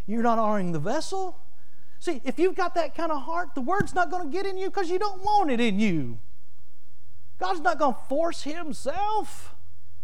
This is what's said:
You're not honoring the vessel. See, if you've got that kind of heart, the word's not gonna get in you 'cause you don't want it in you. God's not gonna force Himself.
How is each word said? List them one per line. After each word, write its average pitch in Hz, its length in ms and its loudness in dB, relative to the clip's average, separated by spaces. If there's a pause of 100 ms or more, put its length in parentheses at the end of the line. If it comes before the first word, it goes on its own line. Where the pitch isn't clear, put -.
You're 226 160 0
not 226 160 2
honoring 208 320 0
the 160 80 0
vessel. 320 640 0 (580)
See, 320 240 0
if 269 160 0
you've 349 160 2
got 349 220 0
that 320 180 0
kind 330 160 0
of 285 120 0
heart, 339 340 -2
the 277 40 0
word's 330 340 0
not 339 160 2
gonna 359 200 -2
get 381 160 0
in 392 100 -2
you 381 140 -2
'cause 381 200 0
you 370 80 0
don't 392 220 -2
want 403 300 2
it 233 80 0
in 214 220 2
you. 151 400 0 (1200)
God's 370 220 0
not 311 200 2
gonna 285 160 2 (120)
force 330 340 2
Himself. 339 1120 0 (480)